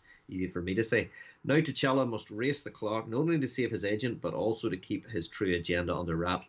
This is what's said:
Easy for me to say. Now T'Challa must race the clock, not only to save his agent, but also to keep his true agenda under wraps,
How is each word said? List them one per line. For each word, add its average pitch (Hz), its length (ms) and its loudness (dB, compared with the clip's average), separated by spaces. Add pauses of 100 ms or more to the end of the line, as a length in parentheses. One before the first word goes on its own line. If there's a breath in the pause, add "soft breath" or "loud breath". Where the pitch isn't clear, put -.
(300 soft breath)
Easy 92 180 -2
for 90 140 -4
me 92 140 -2
to 113 80 4
say. 107 240 2 (380 loud breath)
Now 135 100 4
T'Challa 135 520 4
must 107 220 -4
race 127 340 -2
the - 60 -10
clock, 110 380 -2
not 117 120 -2
only 160 200 2
to 131 80 2
save 120 240 0
his 98 140 -2
agent, 110 360 0
but - 120 -2
also 110 360 0
to - 80 0
keep - 320 -6
his 90 200 -4
true 92 260 0
agenda 87 400 0
under 85 220 -2
wraps, 90 320 0